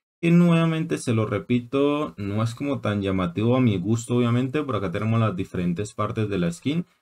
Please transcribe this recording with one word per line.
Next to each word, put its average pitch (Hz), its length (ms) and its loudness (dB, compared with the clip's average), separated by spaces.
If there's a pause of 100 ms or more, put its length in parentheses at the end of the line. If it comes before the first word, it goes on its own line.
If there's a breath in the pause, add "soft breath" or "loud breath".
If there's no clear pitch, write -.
(220)
que 170 100 2
nuevamente 165 640 4
se 123 160 -2
lo 110 120 2
repito, 131 920 0
no 101 240 -2
es 117 140 -2
como 143 240 -4
tan 104 220 -2
llamativo 98 560 0
a 131 40 2
mi 110 160 4
gusto 113 380 -2
obviamente. 123 480 0
Por 123 140 -4
acá 98 120 -2
tenemos 110 300 0
las 107 160 2
diferentes 90 580 -4
partes 107 360 -4
de 98 100 -2
la 85 120 0
skin, 151 340 -4 (160)